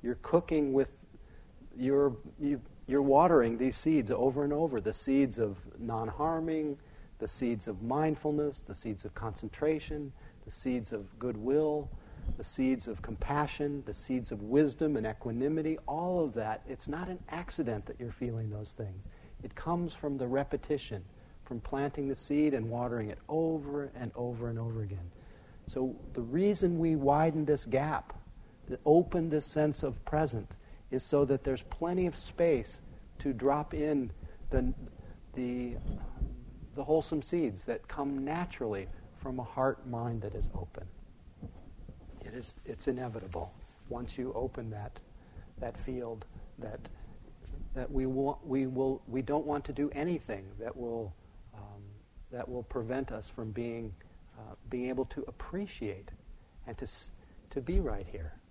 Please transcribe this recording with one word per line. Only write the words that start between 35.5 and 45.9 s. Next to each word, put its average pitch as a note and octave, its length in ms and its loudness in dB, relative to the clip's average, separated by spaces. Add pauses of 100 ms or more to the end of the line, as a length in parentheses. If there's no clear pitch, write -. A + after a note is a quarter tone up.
the C#3+ 80 -4
wholesome D3+ 380 4
seeds C3 440 0
that A#2 220 -4
come C#3 360 -2
naturally C3+ 640 -2 (340)
from B2+ 180 -4
a B2 40 -4
heart C3 440 2
mind A#2 340 -2
that G#2 120 -6
is - 220 2
open. - 300 -8 (1400)
It A2+ 60 -12
is, B2 200 -8 (100)
it's - 220 -4
inevitable G2 640 -4 (380)
once A#2+ 280 -6
you B2+ 160 -4
open A#2+ 360 -4
that, G#2 300 -8 (600)
that A#2 180 -4
field A#2 480 -6 (340)